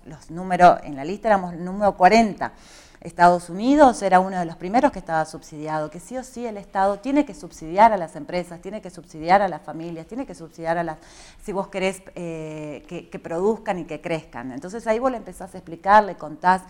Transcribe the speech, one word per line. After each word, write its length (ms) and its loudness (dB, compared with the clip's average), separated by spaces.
los 260 -20
números, 540 4
en 100 -12
la 100 -10
lista 220 -6
éramos 280 2
el 100 -10
número 320 -2
cuarenta. 560 4
Estados 460 4
Unidos 540 4
era 180 4
uno 180 -4
de 60 -2
los 120 -10
primeros 360 0
que 60 -14
estaba 260 -2
subsidiado, 640 -8
que 100 -16
sí 180 -12
o 40 -10
sí 220 -14
el 140 -10
Estado 400 -2
tiene 260 0
que 80 -16
subsidiar 640 2
a 20 0
las 180 -6
empresas, 460 -8
tiene 220 -12
que 80 -14
subsidiar 500 2
a 80 0
las 140 -8
familias, 440 -12
tiene 200 -10
que 80 -14
subsidiar 420 -6
a 80 -2
las, 140 -8
si 100 -10
vos 160 -4
querés, 340 -4
eh, 720 -12
que, 220 -14
que 100 -14
produzcan 600 -4
y 80 -10
que 160 -12
crezcan. 500 -8
Entonces 340 -12
ahí 120 0
vos 120 0
le 60 -8
empezás 380 -16
a 20 -16
explicar, 480 4
le 120 -8
contás 540 0